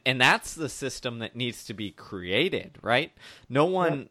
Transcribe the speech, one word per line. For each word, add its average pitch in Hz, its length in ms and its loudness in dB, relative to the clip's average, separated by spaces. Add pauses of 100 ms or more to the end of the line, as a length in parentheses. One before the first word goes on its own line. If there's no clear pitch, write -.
and 131 140 2
that's 160 340 4
the 156 140 -4
system 123 500 -6
that 110 160 -8
needs 120 300 -6
to 117 100 -10
be 98 160 -6
created, 95 920 -2
right? 127 280 0 (380)
No 139 160 4
one, 165 460 0